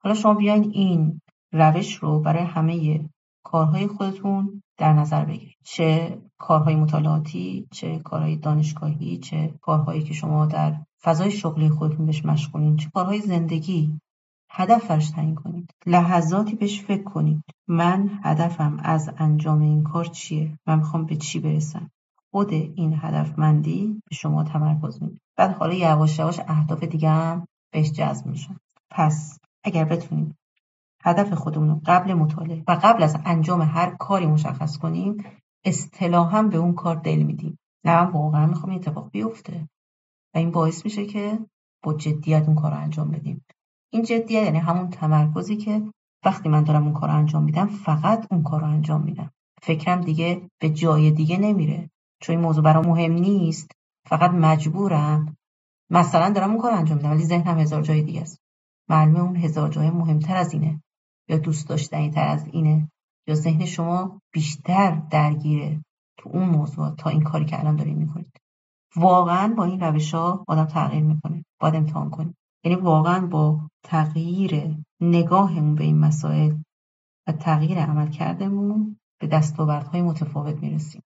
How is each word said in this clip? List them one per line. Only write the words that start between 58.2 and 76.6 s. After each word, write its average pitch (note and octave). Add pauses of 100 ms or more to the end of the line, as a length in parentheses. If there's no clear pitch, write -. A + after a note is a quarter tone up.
است. - (500)
معلومه D#3
اون F3+
هزار D#3
جای D3+
مهمتر E3
از F3
اینه D#3 (460)
یا D#3
دوست D#3
داشتنی D3+
تر D3
از D3+
اینه، D#3 (380)
یا D3+
ذهن D#3
شما F3+ (120)
بیشتر F3
درگیره D3+ (340)
تو -
اون F3+
موضوع D3+
تا -
این D3+
کاری D#3
که -
الان D3+
دارین D3+
می‌کنید. - (560)
واقعاً F3+
با G#3
این F#3
روش‌ها E3
آدم D#3+
تغییر D3+
می‌کنه. D#3 (160)
باید D#3
امتحان D#3
کنیم. D#3+ (300)
یعنی F3
واقعاً F3
با D#3 (240)
تغییر D#3+ (240)
نگاهمون E3+
به D3+
این D#3
مسائل D#3 (680)